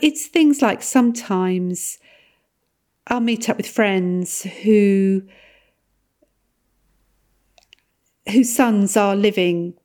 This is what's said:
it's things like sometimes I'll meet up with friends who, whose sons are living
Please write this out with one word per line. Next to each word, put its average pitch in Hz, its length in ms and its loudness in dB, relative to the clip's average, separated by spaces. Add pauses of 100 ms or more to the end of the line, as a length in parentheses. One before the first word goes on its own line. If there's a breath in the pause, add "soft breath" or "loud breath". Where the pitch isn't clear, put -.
it's 302 240 -2
things 294 360 2
like 208 200 0
sometimes 185 1160 -2 (1080 soft breath)
I'll 240 120 -2
meet 233 280 -2
up - 80 -2
with - 120 -8
friends 180 760 -2
who, 196 800 2 (3000 soft breath)
whose 240 240 2
sons 214 420 2
are 202 200 2
living 175 580 0 (100)